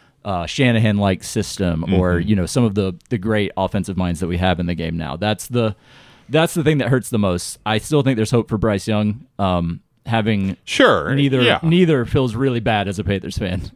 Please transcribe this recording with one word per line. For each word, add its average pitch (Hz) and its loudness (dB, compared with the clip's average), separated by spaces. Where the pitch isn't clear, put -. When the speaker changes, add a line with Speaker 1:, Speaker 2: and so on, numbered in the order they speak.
Speaker 1:
uh, 90 -4
Shanahan-like 107 2
system," 87 -2
or, 90 2
Speaker 2:
Mm-hmm. 87 -2
Speaker 1:
you 107 2
know, 92 0
some 120 0
of 101 0
the, 95 -2
the 120 -2
great 104 -2
offensive 95 -2
minds 87 -2
that 90 -2
we 87 -2
have 90 0
in 87 -2
the 87 -2
game 82 -4
now. 76 -6
That's 101 -4
the, 113 -2
that's 156 2
the 165 -2
thing 151 2
that 107 0
hurts 127 0
the 117 0
most. 90 -2
I 110 0
still 147 0
think 127 2
there's 107 0
hope 117 2
for 113 0
Bryce 101 0
Young. 107 -2
Um, 87 0
having 107 0
Speaker 2:
Sure. 113 2
Speaker 1:
neither, 139 2
Speaker 2:
Yeah. - 2
Speaker 1:
neither 165 4
feels 127 0
really 123 0
bad 107 0
as 92 -4
a 104 -6
Panthers 98 -4
fan. 90 -4